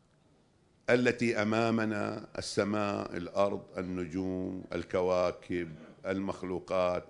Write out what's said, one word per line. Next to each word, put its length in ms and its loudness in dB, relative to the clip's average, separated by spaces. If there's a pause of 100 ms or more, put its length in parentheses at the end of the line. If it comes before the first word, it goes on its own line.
(920)
التي 520 4
أمامنا، 840 0 (120)
السماء، 800 0
الأرض، 460 0 (160)
النجوم، 960 -4
الكواكب، 960 0 (380)
المخلوقات 1040 -2